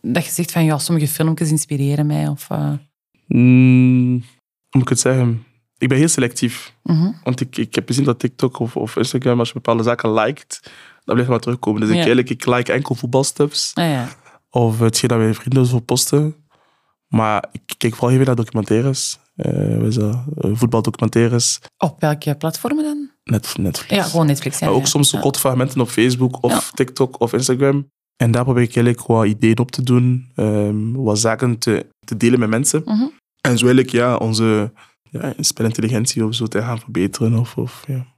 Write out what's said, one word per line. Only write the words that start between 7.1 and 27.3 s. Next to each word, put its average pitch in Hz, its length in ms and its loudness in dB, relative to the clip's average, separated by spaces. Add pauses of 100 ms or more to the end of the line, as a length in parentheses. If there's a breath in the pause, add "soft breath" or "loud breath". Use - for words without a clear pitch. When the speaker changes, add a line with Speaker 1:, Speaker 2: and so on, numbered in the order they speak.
Speaker 2:
Want 127 180 -2
ik, - 160 -8
ik - 180 -6
heb 147 120 -2
gezien 135 180 0
dat 123 140 0
TikTok - 400 -4
of, 120 180 -4
of 113 200 -6
Instagram, 123 420 0
als 117 100 0
je - 60 -14
bepaalde 113 280 0
zaken 117 320 0
liked, - 480 -2
dan - 520 -10
blijft 120 80 2
het 123 60 -2
maar 120 120 2
terugkomen. 117 400 -2
Dus 110 100 0
ik 170 60 4
Speaker 1:
Ja. 170 80 2
Speaker 2:
eigenlijk, 123 260 2
ik 120 160 -6
like 123 260 0
enkel 131 220 -2
voetbalstuffs. 135 800 -2
Speaker 1:
Ah, 170 100 -2
ja. 131 240 -2 (460 soft breath)
Speaker 2:
Of 113 240 2
hetgeen 117 300 0
dat 120 100 2
mijn 110 160 2
vrienden 127 320 2
zo 123 120 0
posten. 143 560 0 (720)
Maar 110 440 2
ik - 260 -12
kijk 113 140 0
vooral 120 160 -2
heel 131 100 2
veel 131 80 4
naar 120 180 2
documentaires. 117 760 -2 (180)
Eh, 101 400 -2
wat 110 100 0
is 110 80 0
dat? 107 220 0 (240)
Eh, - 140 -2
voetbaldocumentaires. 117 1040 0 (200 loud breath)
Speaker 1:
Op - 220 -2
welke 151 340 -2
platformen 233 500 -4
dan? 294 260 -8 (140)
Speaker 2:
Net-, - 340 -4
Netflix. - 360 -4
Speaker 1:
Ja, 196 80 2
gewoon 165 240 0
Netflix, 139 320 -2
ja, - 80 -2
Speaker 2:
Maar 101 80 2
ook 131 80 2
Speaker 1:
ja. 139 60 -2
Speaker 2:
soms 143 220 4
zo - 60 -2
Speaker 1:
Ja. - 60 -2
Speaker 2:
korte 139 160 0
fragmenten 127 420 0
op 117 80 0
Facebook 123 540 0
of 120 100 2
Speaker 1:
Ja. - 80 0 (140)
Speaker 2:
TikTok 127 460 -2
of 117 120 -2